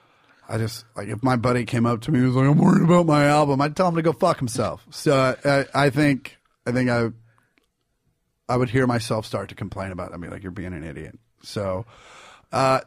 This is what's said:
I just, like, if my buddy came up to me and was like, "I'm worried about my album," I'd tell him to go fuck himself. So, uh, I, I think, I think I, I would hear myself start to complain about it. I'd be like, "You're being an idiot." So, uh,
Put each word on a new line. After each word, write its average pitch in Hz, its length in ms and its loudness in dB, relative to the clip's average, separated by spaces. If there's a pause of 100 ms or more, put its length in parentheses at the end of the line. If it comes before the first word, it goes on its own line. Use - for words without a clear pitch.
(480)
I 110 100 -6
just, 110 280 -6 (100)
like, 104 120 -10
if 113 160 -6
my 127 140 2
buddy 123 280 0
came 117 200 0
up 117 160 -2
to 156 100 -6
me 131 80 2
and 127 80 4
was 123 80 0
like, 131 120 4
"I'm 147 100 6
worried 175 260 4
about 175 220 6
my 147 200 4
album," 143 360 2
I'd 147 140 -2
tell 185 120 2
him 170 80 0
to 165 60 0
go 160 120 2
fuck 170 260 0
himself. 107 520 -4
So, - 260 0
uh, 135 560 0
I, 139 120 2
I 143 40 2
think, 143 480 0 (300)
I 123 40 0
think 123 180 0
I, 117 200 0 (1400)
I 123 100 -2
would 123 120 0
hear 131 160 2
myself 117 400 -2
start 98 240 -8
to - 60 -20
complain 95 360 -10
about 90 200 -10
it. - 20 -14
I'd 87 80 -12
be 82 60 -12
like, - 160 -14
"You're 92 80 -10
being 90 220 -10
an 76 100 -12
idiot." 78 340 -14 (240)
So, 95 440 -6 (680)
uh, 131 360 2